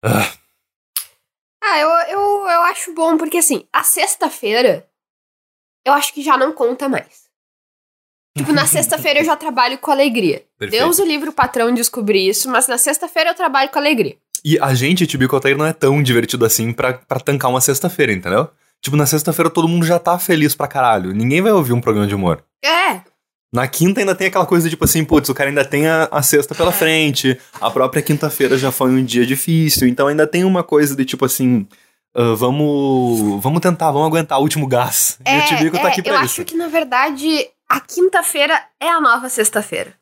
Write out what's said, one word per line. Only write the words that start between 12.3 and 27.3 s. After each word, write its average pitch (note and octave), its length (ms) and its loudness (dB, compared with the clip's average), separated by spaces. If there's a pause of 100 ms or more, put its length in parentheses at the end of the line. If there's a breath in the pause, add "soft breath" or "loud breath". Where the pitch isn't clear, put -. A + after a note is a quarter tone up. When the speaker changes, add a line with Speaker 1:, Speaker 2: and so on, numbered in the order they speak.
Speaker 2:
mas A#3+ 160 2
na A#3+ 120 -2
sexta-feira D#4+ 520 0
eu F4 40 -4
trabalho D4 360 -2
com - 80 -2
alegria. C4+ 380 0 (280)
Speaker 1:
E D#3 140 2
a C#3 160 0
gente, D#3+ 320 2
Tibico C3 300 0
Altair, C3+ 200 2
não D3+ 100 0
é D#3+ 60 -2
tão C#3+ 300 2
divertido A#2 420 2
assim A2+ 280 0
pra, B2+ 220 -2
pra C3 260 -6
tancar C3+ 300 -2
uma B2+ 100 0
sexta-feira, C#3 520 0
entendeu? F#2+ 380 -2 (300)
Tipo, C#3 160 -2
na D3 100 4
sexta-feira D#3 420 0
todo E3 200 0
mundo E3+ 180 0
já E3+ 140 2
tá F3 180 0
feliz D#3 380 0
pra C#3+ 100 -4
caralho. A2 460 0
Ninguém B2 280 0
vai G#3+ 120 2
ouvir D3 200 2
um A#2+ 80 2
programa G#2 280 0
de G2+ 80 -2
humor. F2+ 280 0 (200)
Speaker 2:
É. D#4+ 360 0 (540)
Speaker 1:
Na B2+ 140 0
quinta F#3 320 0
ainda G3 140 0
tem F#3+ 140 -2
aquela F3+ 180 0
coisa, E3+ 220 2
tipo D#3+ 160 -4
assim, D#3+ 200 0
putz, D3+ 240 2
o C3+ 60 0
cara C#3 160 -2
ainda C#3+ 140 0
tem C#3+ 220 0
a, D#3+ 240 2
a D3 120 -2
sexta C#3+ 320 0
pela F3 160 2
Speaker 2:
É. - 20 -4
Speaker 1:
frente, D#3 680 0 (220 loud breath)